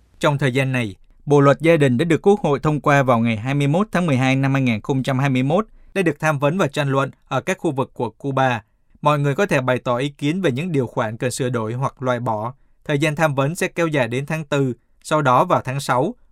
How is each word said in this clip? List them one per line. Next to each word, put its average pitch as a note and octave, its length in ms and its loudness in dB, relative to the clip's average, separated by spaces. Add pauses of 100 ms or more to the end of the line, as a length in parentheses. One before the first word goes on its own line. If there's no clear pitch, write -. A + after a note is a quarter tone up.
(180)
Trong D3 200 0
thời C3+ 160 0
gian C3 180 0
này, A#2 240 -4 (300)
Bộ C#3+ 140 6
luật C#3 200 6
gia E3 160 4
đình C3+ 220 4
đã D3 60 0
được E3 180 0
Quốc G3+ 180 4
hội C#3+ 180 0
thông D3+ 220 -2
qua C#3+ 220 4
vào B2 160 4
ngày A#2 180 0
hai B2 180 -4
mươi C#3+ 120 0
mốt F3 260 0
tháng F3+ 140 0
mười C#3 100 0
hai C3 200 2
năm C3+ 160 0
hai C#3 100 2
nghìn A#2 180 0
không C3+ 220 -4
trăm C3 160 -2
hai C#3 120 0
mươi B2+ 120 0
mốt, E3+ 240 0 (280)
đã G3 80 -2
được E3 180 -2
tham D#3 180 -2
vấn E3 200 0
và F3+ 80 2
tranh C#3 220 -4
luận C3+ 220 0 (180)
ở C3+ 120 -2
các F#3 180 -4
khu F3 120 -2
vực C3 240 -4
của A#2 160 -6
Cuba. C3 540 -2 (380)
Mọi D3 160 2
người C#3+ 160 0
có G3+ 120 0
thể D#3 140 0
bày B2+ 180 0
tỏ B2 180 -2
ý C3+ 120 -2
kiến D3 340 -4
về D#3 100 2
những E3 200 -6
điều C3+ 140 0
khoản A2+ 300 -6
cần B2 140 -4
sửa B2 180 -4
đổi A2+ 240 -4
hoặc C3 300 -6
loại B2 180 -2
bỏ. A#2 340 -4 (300)
Thời D3 140 -2
gian D3+ 180 -2
tham D#3 180 0
vấn C#3 200 0
sẽ F#3 140 -4
kéo E3+ 180 -2
dài C#3+ 220 0
đến B2+ 180 -4
tháng D#3+ 180 -6
tư. C#3 280 0 (300)
Sau D#3 200 0
đó C3+ 220 4
vào E3+ 200 0
tháng C3+ 160 -6
sáu, C#3 340 0 (180)